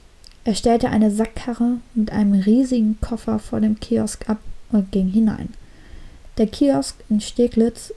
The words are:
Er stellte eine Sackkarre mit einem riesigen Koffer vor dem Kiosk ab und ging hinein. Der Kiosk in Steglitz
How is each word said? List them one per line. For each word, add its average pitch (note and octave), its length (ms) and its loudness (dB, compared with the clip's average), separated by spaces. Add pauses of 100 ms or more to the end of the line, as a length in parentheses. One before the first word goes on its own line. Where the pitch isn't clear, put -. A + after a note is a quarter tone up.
(440)
Er G#3+ 100 0
stellte A#3+ 340 2
eine G#3+ 220 4
Sackkarre A#3 680 -2 (180)
mit G#3+ 180 0
einem G3+ 200 2
riesigen A3 680 2
Koffer A3+ 380 -4
vor A3 220 -6
dem G#3+ 200 2
Kiosk A3 500 -2
ab G#3+ 80 -2 (340)
und G3 200 0
ging F#3+ 160 0
hinein. G#3+ 420 0 (880)
Der A3 80 4
Kiosk C#4 500 0 (120)
in G#3+ 120 2
Steglitz A#3+ 760 0